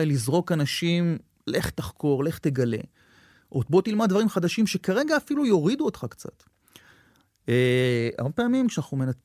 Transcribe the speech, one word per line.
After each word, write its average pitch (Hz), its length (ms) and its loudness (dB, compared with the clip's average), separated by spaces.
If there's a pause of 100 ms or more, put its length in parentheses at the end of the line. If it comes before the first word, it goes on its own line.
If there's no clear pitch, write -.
לזרוק 143 460 0
אנשים, 170 640 0 (300)
"לך - 220 -2
תחקור, - 540 -2
לך 160 160 -4
תגלה." 127 380 0 (720)
או 131 180 -2
"בוא 180 120 6
תלמד 214 280 0
דברים 208 200 2
חדשים 185 380 0
שכרגע 277 500 0
אפילו 294 280 -2
יורידו 220 400 2
אותך 190 240 -6
קצת." - 340 -18 (1080)
אה, 123 680 2
הרבה 135 160 -4
פעמים 240 340 0
כשאנחנו 143 300 -4
מנ-, 131 120 -2 (160)